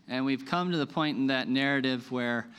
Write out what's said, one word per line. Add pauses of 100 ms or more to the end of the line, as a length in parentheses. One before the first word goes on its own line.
And
we've
come
to
the
point
in
that
narrative
where (120)